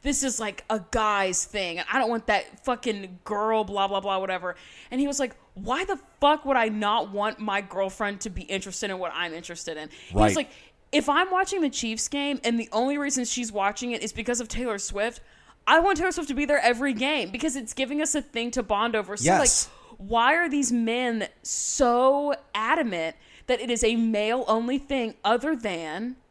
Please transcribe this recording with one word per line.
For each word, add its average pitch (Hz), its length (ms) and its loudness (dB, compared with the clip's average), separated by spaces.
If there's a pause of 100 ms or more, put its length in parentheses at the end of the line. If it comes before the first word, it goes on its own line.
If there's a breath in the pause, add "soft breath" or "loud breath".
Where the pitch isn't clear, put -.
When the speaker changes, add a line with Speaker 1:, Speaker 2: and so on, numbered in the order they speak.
Speaker 1:
"This 277 200 0
is, 262 180 -2
like, 208 300 -6
a 214 200 0
guy's 202 540 2
thing, 180 340 -6
and - 140 -6
I 226 60 2
don't 220 120 2
want 226 160 -2
that - 380 0
fucking 208 600 -4
girl, 214 400 2
blah, 196 240 0
blah, 196 120 0
blah, 190 180 0
whatever." 185 380 -4 (340 loud breath)
And 254 100 -2
he 285 60 2
was 277 140 -2
like, 254 140 -2 (200)
"Why 247 300 -4
the 370 140 -2 (220)
fuck 294 260 4
would 269 100 2
I 226 120 4
not 214 440 0
want 202 260 -2
my 202 220 -2
girlfriend 196 640 -4
to 220 80 -6
be 185 120 -10
interested 196 480 -6
in 185 80 -4
what 175 160 -4
I'm 170 200 -4
interested 170 420 -10
in?" 156 120 -10 (200 loud breath)
He 175 80 -14
was 208 180 6
Speaker 2:
Right. - 20 2
Speaker 1:
like, - 140 -2 (400 loud breath)
"If 294 180 2
I'm 349 220 4
watching 381 300 0
the 285 100 2
Chiefs 226 380 -4
game 285 340 -2
and 233 160 2
the 226 140 -4
only 262 260 2
reason 269 260 0
she's 233 280 -6
watching 208 400 -2
it 226 100 -4
is 214 100 -6
because 233 280 -4
of 220 80 -8
Taylor 226 300 -4
Swift, 208 420 -4 (460 soft breath)
I 302 140 8
want 370 180 4
Taylor 359 140 0
Swift 330 160 -6
to 277 60 -2
be 285 120 0
there 285 140 4
every 247 340 2
game 254 360 -2
because 254 260 -2
it's 233 180 -8
giving 269 280 -2
us 302 120 0
a 294 80 0
thing 240 300 -6
to 247 100 -2
bond 220 340 0
over." 208 220 -4
So, 117 60 -4
Speaker 2:
Yes. - 440 4 (220 loud breath)
Speaker 1:
like, - 80 -20 (120)
why 233 240 4
are 339 140 2
these 269 240 0
men 233 560 0 (140)
so 262 920 2 (200)
adamant 214 640 0 (300 loud breath)
that - 140 2
it 240 100 -4
is 233 140 2
a 233 120 4
male-only 226 840 2
thing 254 360 -2 (100)
other 247 320 2
than 196 600 -6 (140)